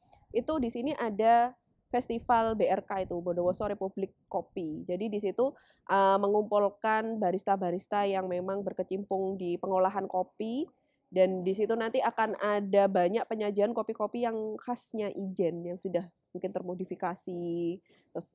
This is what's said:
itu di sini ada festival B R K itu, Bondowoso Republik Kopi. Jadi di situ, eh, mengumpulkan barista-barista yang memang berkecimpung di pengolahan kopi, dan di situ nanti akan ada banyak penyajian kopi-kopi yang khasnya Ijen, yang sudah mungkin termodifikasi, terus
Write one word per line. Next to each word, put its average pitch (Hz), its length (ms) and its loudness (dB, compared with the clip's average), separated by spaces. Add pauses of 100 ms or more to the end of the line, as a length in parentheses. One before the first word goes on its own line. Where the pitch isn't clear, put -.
(300)
itu 240 260 -2
di 247 120 0
sini 247 260 -4
ada 233 580 4 (360)
festival 233 640 2
B 202 160 2
R 190 160 0
K 190 240 -4
itu, 180 80 -4
Bondowoso 175 480 0
Republik 196 480 -4 (160)
Kopi. 170 560 -6
Jadi 185 240 -2
di 208 100 -4
situ, 214 340 0 (360)
eh, 196 280 6
mengumpulkan 208 1000 2
barista-barista 190 880 0
yang 190 240 0
memang 185 320 -4
berkecimpung 190 800 -4
di 175 160 -2
pengolahan 190 480 2
kopi, 220 640 -4 (400)
dan 185 320 2
di 190 160 0
situ 208 160 2
nanti 233 260 0
akan 220 380 0
ada 202 480 4
banyak 196 400 2
penyajian 208 480 0
kopi-kopi 220 500 -4
yang 220 380 -4
khasnya 220 480 -6
Ijen, 185 560 -2
yang 180 160 -8
sudah 175 240 -2 (260)
mungkin 185 220 -8
termodifikasi, 175 1300 -6 (320)
terus - 220 -10